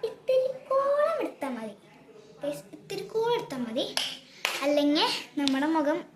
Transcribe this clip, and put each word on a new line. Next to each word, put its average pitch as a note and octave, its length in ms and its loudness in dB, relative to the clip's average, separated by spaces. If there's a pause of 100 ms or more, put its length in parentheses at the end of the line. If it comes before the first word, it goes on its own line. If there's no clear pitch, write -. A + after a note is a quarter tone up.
ഇത്തിരിക്കോളം C5+ 1120 2
എടുത്താൽ - 340 -6
മതി A3 180 -10 (680)
ഗൈസ്, D4 200 -6 (140)
ഇത്തിരിക്കോളം A4+ 600 -2
എടുത്താൽ B3+ 300 -4
മതി. A3+ 180 -2 (800)
അല്ലെങ്കിൽ D4 420 4 (320)
നമ്മുടെ C#4 360 2
മുഖം D#4 220 2 (160)